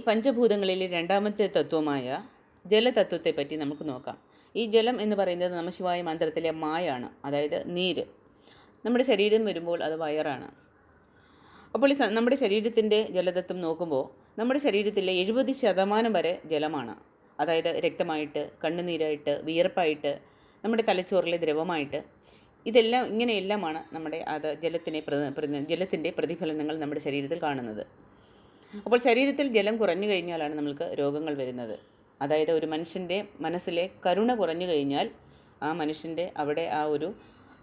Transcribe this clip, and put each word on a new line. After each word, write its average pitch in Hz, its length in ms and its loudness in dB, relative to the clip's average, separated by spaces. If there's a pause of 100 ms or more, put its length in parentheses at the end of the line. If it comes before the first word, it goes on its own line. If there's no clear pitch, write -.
പഞ്ചഭൂതങ്ങളിലെ 214 800 4
രണ്ടാമത്തെ 196 600 0
തത്വമായ 147 600 0 (580)
ജലതത്വത്തെപ്പറ്റി 175 920 2
നമുക്ക് 147 320 -6
നോക്കാം. 127 280 -8 (380)
ഈ 214 120 0
ജലം 226 340 4
എന്ന് 208 160 0
പറയുന്നത് 180 380 0
നമശിവായ 175 480 -2
മന്ത്രത്തിലെ 165 500 0 (100)
മായാണ്, 156 460 -2 (160)
അതായത് 147 420 -2
നീര്. 175 380 -2 (800)
നമ്മുടെ 240 200 2
ശരീരം 214 400 4
വരുമ്പോൾ 170 380 -2
അത് 156 140 -2
വയറാണ്. 151 520 -4 (1300)
അപ്പോൾ 269 180 6
ഈ 285 60 0
സ-, 220 180 2
നമ്മുടെ 240 200 4
ശരീരത്തിൻ്റെ 214 600 4 (120)
ജലതത്വം 180 500 0
നോക്കുമ്പോൾ 160 440 -2 (320)
നമ്മുടെ 254 300 0
ശരീരത്തിലെ 202 460 2
എഴുപത് 220 400 2
ശതമാനം 208 600 2
വരെ 170 200 2 (140)
ജലമാണ്. 151 480 -2 (440)
അതായത് 165 320 2 (140)
രക്തമായിട്ട്, 151 580 -2 (160)
കണ്ണുനീരായിട്ട്, 160 720 -2 (120)
വിയർപ്പായിട്ട്, 160 680 2 (520)
നമ്മുടെ 220 240 0
തലച്ചോറിലെ 180 560 2
ദ്രവമായിട്ട്, 156 560 0 (640)
ഇതെല്ലാം 233 400 4
ഇങ്ങനെയെല്ലാമാണ് 202 720 -2 (120)
നമ്മുടെ 160 260 -6 (100)
അത് 151 200 -4 (120)
ജലത്തിനെ 165 400 -2
പ്രതി-, 143 340 -2
പ്രതി-, 147 340 -2
ജലത്തിൻ്റെ 170 420 -2
പ്രതിഫലനങ്ങൾ 156 640 -4
നമ്മുടെ 151 300 -4
ശരീരത്തിൽ 143 360 -2
കാണുന്നത്. 123 420 -4 (920)
അപ്പോൾ 208 240 2
ശരീരത്തിൽ 277 500 4
ജലം 214 280 4
കുറഞ്ഞു 196 320 2
കഴിഞ്ഞാലാണ് 170 460 -2
നമ്മൾക്ക് 147 320 -4 (120)
രോഗങ്ങൾ 147 360 0
വരുന്നത്. 123 420 -6 (440)
അതായത് 151 300 2
ഒരു 160 160 2
മനുഷ്യൻ്റെ 170 520 -4 (220)
മനസ്സിലെ 170 440 -2 (160)
കരുണ 202 340 2
കുറഞ്ഞു 180 320 -2
കഴിഞ്ഞാൽ 147 400 0 (560)
ആ 147 100 -2
മനുഷ്യൻ്റെ 160 520 -4 (120)
അവിടെ 151 360 -2
ആ 151 120 0
ഒരു, 151 240 -2 (540)